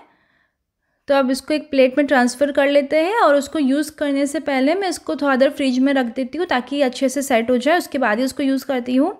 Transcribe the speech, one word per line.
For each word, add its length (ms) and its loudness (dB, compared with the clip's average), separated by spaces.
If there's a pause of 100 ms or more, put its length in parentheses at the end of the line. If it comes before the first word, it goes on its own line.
(1080)
तो 60 2
अब 160 2
इसको 240 -4
एक 160 -6
प्लेट 280 2
में 80 2
ट्रांसफ़र 460 2
कर 160 2
लेते 280 2
हैं 200 2
और 180 4
उसको 240 -2
यूज़ 360 0
करने 320 -2
से 160 -4
पहले 320 0
मैं 140 -2
इसको 280 -6
थोड़ा 200 0
देर 140 4
फ्रिज 280 -2
में 140 2
रख 240 -2
देती 220 -6
हूँ 80 -4
ताकि 300 -4
ये 60 0
अच्छे 260 0
से 140 -4
सेट 280 0
हो 80 2
जाए, 200 2
उसके 200 -6
बाद 200 0
ही 60 0
उसको 180 -6
यूज़ 240 -2
करती 300 -4
हूँ। 240 2